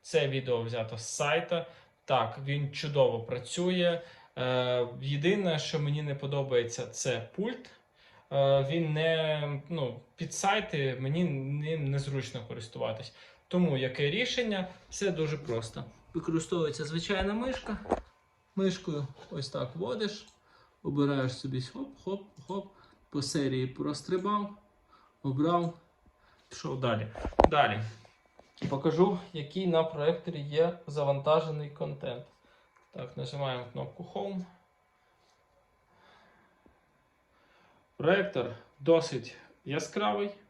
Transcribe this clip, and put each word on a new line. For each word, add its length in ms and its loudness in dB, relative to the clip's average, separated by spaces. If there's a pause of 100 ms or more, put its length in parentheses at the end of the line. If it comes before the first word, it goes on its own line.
Це 260 2
відео 340 0
взято 360 -4
з 100 -10
сайта. 580 0 (380)
Так, 400 2
він 280 -2
чудово 480 4
працює. 800 0 (380)
Е, 500 2 (140)
єдине, 560 2
що 220 -2
мені 220 0
не 120 -4
подобається, 720 0
це 500 -2
пульт. 340 -4 (640)
Е, 380 6
він 220 2
не... 760 2
Ну, 320 -4 (160)
під 180 -8
сайти 680 0
мені 240 2
ним 680 -2
незручно 580 -2
користуватись. 680 -6 (340)
Тому 280 4
яке 340 2
рішення? 580 0 (220)
Все 200 0
дуже 280 0
просто. 460 -4 (300)
Використовується 720 0
звичайна 500 0
мишка. 440 -4 (800)
Мишкою 500 0 (240)
ось 180 -6
так 280 -6
вводиш, 500 -4 (560)
обираєш 560 0
собі 240 -4
хоп, 260 -8 (160)
хоп, 180 -4 (240)
хоп, 200 -6 (440)
по 120 -2
серії 440 0
прострибав, 840 -2 (720)
обрав, 560 2 (680)
пішов 320 -6
далі. 260 2 (440)
Далі. 300 4 (880)
Покажу, 500 4 (140)
який 340 -4
на 180 6
проекторі 560 0
є 460 2
завантажений 840 0
контент. 540 -8 (680)
Так, 240 -10
нажимаємо 560 -4
кнопку 420 -10
Home. 300 -6 (3500)
Проектор 580 2 (260)
досить 560 2 (280)
яскравий. 680 -2 (200)